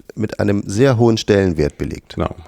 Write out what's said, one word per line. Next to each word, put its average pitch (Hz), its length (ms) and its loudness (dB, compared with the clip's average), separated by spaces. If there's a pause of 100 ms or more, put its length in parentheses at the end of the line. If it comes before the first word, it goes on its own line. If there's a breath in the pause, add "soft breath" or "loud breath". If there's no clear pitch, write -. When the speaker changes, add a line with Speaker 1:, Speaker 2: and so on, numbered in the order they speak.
(160)
Speaker 1:
mit 107 240 -6
einem 101 280 0
sehr 117 300 2
hohen 113 200 4
Stellenwert 92 600 0
belegt. - 380 -10
Speaker 2:
Genau. 82 200 -4 (120)